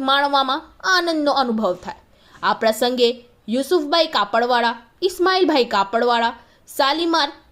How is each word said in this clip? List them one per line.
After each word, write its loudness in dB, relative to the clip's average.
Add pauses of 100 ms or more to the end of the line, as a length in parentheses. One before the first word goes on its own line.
માણવામાં 0 (300)
આનંદનો 0
અનુભવ 0 (100)
થાય. -14 (460)
આ 0
પ્રસંગે 2 (460)
યુસુફભાઈ 0
કાપડવાળા, 0 (280)
ઇસ્માઇલભાઈ 2
કાપડવાળા, 0 (400)
સાલીમાર, 0 (220)